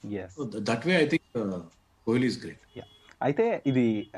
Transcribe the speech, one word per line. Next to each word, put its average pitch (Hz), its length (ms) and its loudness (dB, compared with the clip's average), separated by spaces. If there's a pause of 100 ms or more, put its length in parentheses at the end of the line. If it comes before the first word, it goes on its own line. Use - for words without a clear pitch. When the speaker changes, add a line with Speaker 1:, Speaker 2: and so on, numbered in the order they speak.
(140)
Speaker 1:
ఎస్. 92 260 -10
Speaker 2:
So 135 60 -6
th-, 104 180 -8
that 120 220 -2
way 180 100 4
I 156 120 4
think, 127 380 -2
uh, 92 120 -4 (480)
కోహ్లీ 123 220 2
is 110 60 -2
great. 82 240 -14 (180)
Speaker 1:
యా. - 60 -14 (400)
అయితే 185 440 2
ఇది, 117 520 2